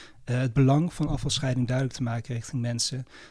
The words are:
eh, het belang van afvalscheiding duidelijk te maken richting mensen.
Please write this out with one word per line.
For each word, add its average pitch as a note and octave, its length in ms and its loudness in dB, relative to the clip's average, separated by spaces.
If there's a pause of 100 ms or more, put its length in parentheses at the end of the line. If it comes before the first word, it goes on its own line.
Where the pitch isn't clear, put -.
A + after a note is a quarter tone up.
(240)
eh, B2 160 -2
het B2+ 140 0
belang C#3 400 4
van D3+ 140 -2
afvalscheiding B2+ 600 0
duidelijk B2+ 300 0
te C3 60 -2
maken A#2 320 -4
richting A#2 260 -4
mensen. A#2+ 440 -2 (260)